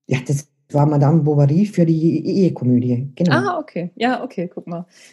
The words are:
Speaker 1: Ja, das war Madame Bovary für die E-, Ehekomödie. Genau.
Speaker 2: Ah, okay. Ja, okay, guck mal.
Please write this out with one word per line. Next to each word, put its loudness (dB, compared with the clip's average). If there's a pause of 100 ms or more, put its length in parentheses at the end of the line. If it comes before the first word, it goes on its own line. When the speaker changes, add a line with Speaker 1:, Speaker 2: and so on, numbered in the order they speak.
Speaker 1:
Ja, -2
das -4 (220)
war 2
Madame 2
Bovary 2
für 0
die 2
E-, 0
Ehekomödie. 0
Genau. 0
Speaker 2:
Ah, 0
okay. -10
Ja, -2
okay, -8
guck -14
mal. -10 (260)